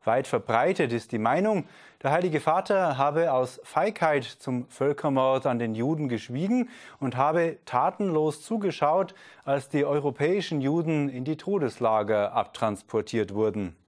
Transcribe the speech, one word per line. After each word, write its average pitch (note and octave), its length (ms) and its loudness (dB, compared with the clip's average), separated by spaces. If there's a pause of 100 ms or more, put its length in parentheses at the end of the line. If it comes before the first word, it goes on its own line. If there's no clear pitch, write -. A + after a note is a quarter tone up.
Weit B2+ 220 2
verbreitet B2+ 640 0
ist A#2 200 -4
die A#2 80 -2
Meinung, F3 460 2 (360)
der C#3 80 -2
Heilige D#3+ 300 0
Vater F3+ 580 2
habe D3 340 2
aus B2+ 320 0
Feigheit D#3 600 0
zum B2 460 -6
Völkermord C3+ 760 0
an B2 140 0
den A2+ 160 -2
Juden C#3+ 340 -2
geschwiegen F#3 600 -2 (300)
und B2 160 -4
habe D#3+ 500 2
tatenlos D#3 760 0
zugeschaut, F#3 720 -2 (320)
als C#3 240 -2
die C#3+ 160 2
europäischen D3 760 0
Juden D3+ 480 0
in B2+ 160 -6
die D3+ 140 -4
Todeslager A2 960 0
abtransportiert G#2+ 1000 -2
wurden. G#2 400 -2 (120)